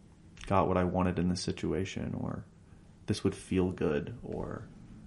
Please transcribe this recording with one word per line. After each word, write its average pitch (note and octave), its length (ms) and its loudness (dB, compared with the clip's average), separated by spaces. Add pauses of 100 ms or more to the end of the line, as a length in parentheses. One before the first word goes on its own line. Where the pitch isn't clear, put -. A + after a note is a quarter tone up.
(480)
got F#2+ 180 6
what F2+ 100 4
I F2+ 60 6
wanted F2+ 380 2
in F2 80 4
this F2+ 120 2
situation," - 800 -2
or, - 260 -6 (600)
"This - 160 0
would F#2+ 140 2
feel F#2 340 2
good," D#2+ 440 0 (100)
or - 400 -6 (420)